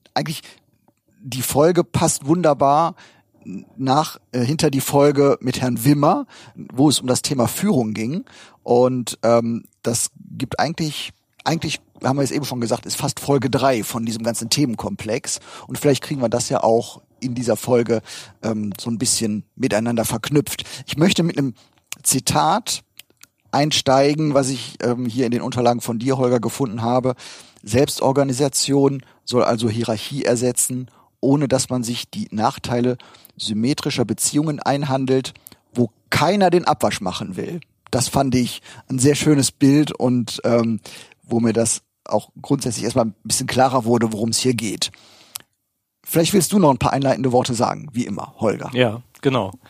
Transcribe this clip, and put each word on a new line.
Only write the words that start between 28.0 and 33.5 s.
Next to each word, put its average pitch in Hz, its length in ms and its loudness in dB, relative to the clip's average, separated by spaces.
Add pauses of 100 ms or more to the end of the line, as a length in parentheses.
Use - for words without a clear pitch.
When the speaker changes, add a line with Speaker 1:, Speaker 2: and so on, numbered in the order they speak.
Speaker 1:
soll 123 180 2
also 113 240 0
Hierarchie 117 580 -4
ersetzen, 123 640 -2 (280)
ohne 139 280 2
dass 127 220 0
man 127 140 -2
sich 120 240 -6
die - 220 -8
Nachteile 120 720 -2 (360)
symmetrischer 120 720 -2